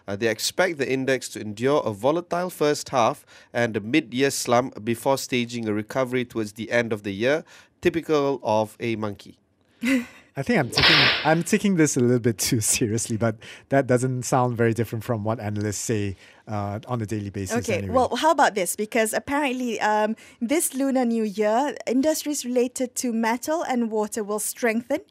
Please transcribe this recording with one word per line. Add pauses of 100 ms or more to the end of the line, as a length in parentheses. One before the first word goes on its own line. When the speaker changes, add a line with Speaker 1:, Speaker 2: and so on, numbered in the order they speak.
Speaker 1:
Uh,
they
expect
the
index
to
endure
a
volatile
first
half (260)
and
a
mid-year
slump
before
staging
a
recovery
towards
the
end
of
the
year, (380)
typical
of
a
monkey. (440)
Speaker 2:
<laughs> (280)
I
think
I'm
taking, (300)
I'm
taking
this
a
little
bit
too
seriously,
but (320)
that
doesn't
sound
very
different
from
what
analysts
say, (320)
uh,
on
a
daily
basis
Speaker 3:
Okay,
Speaker 2:
anyway.
Speaker 3:
well,
how
about
this?
Because
apparently,
um, (240)
this
Lunar
New
Year, (100)
industries
related
to
metal
and
water
will
strengthen (100)